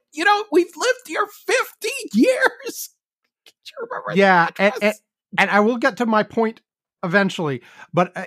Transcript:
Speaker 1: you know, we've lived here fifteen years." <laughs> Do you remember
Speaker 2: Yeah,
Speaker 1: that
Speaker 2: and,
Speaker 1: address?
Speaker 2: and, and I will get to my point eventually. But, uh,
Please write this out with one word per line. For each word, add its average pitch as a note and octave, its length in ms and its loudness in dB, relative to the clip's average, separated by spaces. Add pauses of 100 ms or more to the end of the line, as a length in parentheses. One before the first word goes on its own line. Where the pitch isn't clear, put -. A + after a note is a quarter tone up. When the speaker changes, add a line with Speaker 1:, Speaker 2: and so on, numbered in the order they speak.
(140)
Speaker 1:
you D4+ 100 -6
know, G#4 280 2
we've F4 240 2
lived A#4+ 320 -4
here - 200 -4 (180)
fifteen A#4 680 -4
years." A#4+ 840 0
<laughs> - 500 -20
Do - 60 -20 (260)
you - 120 -10
remember - 260 -10
Speaker 2:
Yeah, F#3 300 6
Speaker 1:
that - 140 -8
Speaker 2:
and, G3+ 160 2
Speaker 1:
address? G#3 260 -4 (360)
Speaker 2:
and, F#3+ 120 2
and - 20 -2
I G3+ 100 4
will A#3 160 2
get B3 200 -2
to B3 80 -2
my A3 180 2
point A3+ 380 -4 (420)
eventually. F3 580 -2 (320)
But, F3+ 220 0
uh, F#3 120 -10